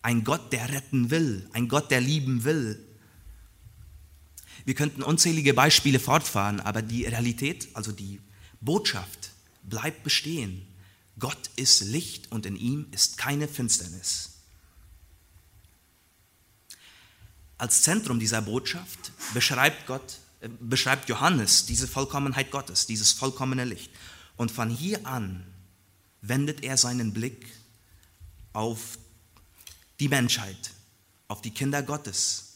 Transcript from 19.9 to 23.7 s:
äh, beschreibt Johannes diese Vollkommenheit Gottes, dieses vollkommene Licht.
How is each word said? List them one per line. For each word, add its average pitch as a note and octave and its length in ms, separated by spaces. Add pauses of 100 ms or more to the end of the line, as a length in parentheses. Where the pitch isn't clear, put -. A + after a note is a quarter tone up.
äh, A#2 100 (100)
beschreibt B2+ 500
Johannes A#2+ 560
diese C3 220
Vollkommenheit C3+ 640
Gottes, - 340
dieses G#2+ 260
vollkommene C3 540
Licht. G#2 240 (480)